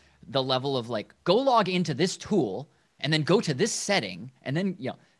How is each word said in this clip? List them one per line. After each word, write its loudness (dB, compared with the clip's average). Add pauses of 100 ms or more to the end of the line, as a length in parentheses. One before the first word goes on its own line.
(280)
the 0
level 0
of -4
like, -6 (100)
"Go 4
log 4
into 0
this 0
tool -2 (320)
and -2
then 2
go 4
to -2
this 0
setting," -4 (120)
and -4
then, -2
you -6
know, -10 (220)